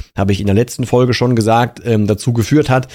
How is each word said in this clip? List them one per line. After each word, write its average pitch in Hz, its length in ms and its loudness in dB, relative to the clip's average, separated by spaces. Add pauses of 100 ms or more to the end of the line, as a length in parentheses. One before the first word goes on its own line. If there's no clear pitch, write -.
(180)
habe 98 140 0
ich 92 80 -2
in 101 80 -4
der 98 80 2
letzten 120 320 -2
Folge 123 260 2
schon 123 220 0
gesagt, 117 500 0
ähm, 107 220 0
dazu 107 260 -2
geführt 135 380 0
hat, 131 240 0